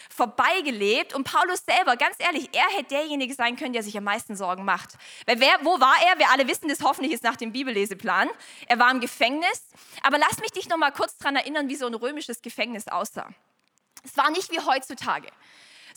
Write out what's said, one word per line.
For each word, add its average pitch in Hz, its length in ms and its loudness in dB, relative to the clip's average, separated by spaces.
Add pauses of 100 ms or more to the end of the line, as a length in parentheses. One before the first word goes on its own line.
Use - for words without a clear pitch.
vorbeigelebt. 254 1040 0
Und 277 120 -4
Paulus 359 380 0
selber, 277 320 2
ganz 302 220 0
ehrlich, 302 360 -2
er 262 220 4
hätte 277 200 -4
derjenige 285 400 -4
sein 240 200 -2
können, 269 180 -8
der 226 100 -4
sich 208 120 -10
am 208 80 -6
meisten 208 320 -4
Sorgen 190 300 -6
macht. 185 300 -2 (320)
Weil 240 120 2
wer, 311 220 6
wo 277 180 2
war 269 240 8
er? 359 140 4
Wir 277 140 6
alle 262 160 4
wissen 339 220 -4
das, 330 120 -4
hoffentlich 285 320 0
ist - 100 -6
nach 233 120 0
dem 226 160 -8
Bibelleseplan. 208 800 -2 (340)
Er 233 140 2
war 240 100 8
im 262 100 2
Gefängnis. 285 640 -2 (400)
Aber 277 160 2
lass 302 220 2
mich 440 120 -6
dich - 180 -10
noch 339 80 0
mal 294 140 2
kurz - 280 -6
dran 277 160 -2
erinnern, 277 340 -2
wie 269 60 -4
so 254 100 -6
ein 240 80 -4
römisches 240 480 -8
Gefängnis 233 460 -8
aussah. - 420 -8 (720)
Es - 140 -8
war 285 140 2
nicht 349 200 -6
wie 330 80 -4
heutzutage, 262 680 -2 (680)